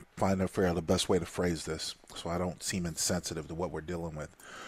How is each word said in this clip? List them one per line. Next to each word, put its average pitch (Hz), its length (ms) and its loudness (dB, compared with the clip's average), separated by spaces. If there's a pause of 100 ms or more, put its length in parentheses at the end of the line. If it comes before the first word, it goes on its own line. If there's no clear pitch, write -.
(160)
find 95 260 4
out, 92 80 0
figure 95 180 4
out 85 60 4
the 87 80 0
best 90 260 2
way 95 100 8
to 80 80 0
phrase 87 380 0
this - 300 -4 (200)
so - 160 -8
I 87 80 0
don't 90 240 -2
seem 95 240 -2
insensitive 82 640 -2
to 85 60 -8
what 87 160 -2
we're 80 100 -4
dealing 82 340 -4
with. 73 140 -6 (400)